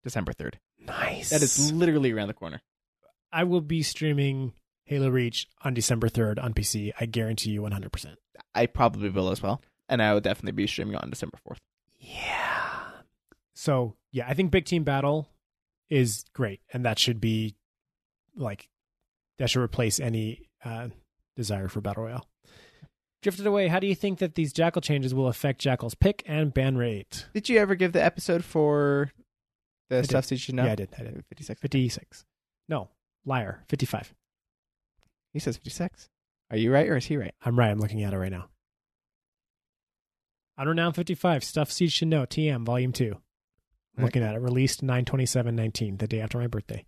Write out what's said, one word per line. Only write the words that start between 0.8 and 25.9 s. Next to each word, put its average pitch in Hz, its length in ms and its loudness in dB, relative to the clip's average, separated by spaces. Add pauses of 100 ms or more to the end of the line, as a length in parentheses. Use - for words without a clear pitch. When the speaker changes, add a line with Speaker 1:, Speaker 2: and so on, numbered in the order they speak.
Speaker 1:
That 151 120 4
is 143 300 2
literally 151 400 4
around 107 160 -2
the 107 60 -8
corner. 80 260 -12 (720)
Speaker 2:
I 170 120 2
will 175 180 2
be 156 200 0
streaming 139 680 0 (320)
Halo 139 240 0
Reach 123 400 0 (160)
on 135 100 0
December 117 340 2
third 107 300 0
on 120 140 -4
P 107 100 0
C. 104 380 -2
I 117 60 -2
guarantee 110 440 -2
you 104 120 -2
one 104 100 -4
hundred 98 200 -6
percent. - 260 -12 (360)
Speaker 1:
I 120 120 4
probably 104 420 2
will 92 220 0
as 98 120 -4
well. 101 200 -4 (260)
And 120 140 2
I 107 100 4
will 104 80 4
definitely 101 320 -4
be 101 140 0
streaming - 300 -4
on - 140 -8
December - 340 -10
fourth. - 140 -14 (400)
Speaker 2:
Yeah. - 520 -6 (1040)
So, 127 380 0 (160)
yeah, 123 180 -6
I 135 60 0
think 175 160 2
Big 185 140 4
Team 170 180 0
Battle 143 460 0 (600)
is 123 360 2 (100)
great, 104 260 -4 (120)
and 123 120 -4
that 110 140 2
should 117 220 2
be, 110 340 0 (800)
like, 117 340 -8 (680)
that 123 100 0
should 127 140 2
replace 117 380 0
any, 113 480 -4 (160)
uh, 117 240 -10 (480)
desire 98 320 -4
for 104 120 -4
Battle 104 240 -6
Royale. 117 220 -10 (960)
Drifted 202 240 -2
Away, 202 220 4
how 175 100 2
do 196 80 0
you 196 80 2
think 196 240 -2
that 175 160 -2
these 151 180 0
Jackal 165 300 2
changes 131 320 0
will 131 140 2
affect 135 320 -2
Jackal's 123 340 -2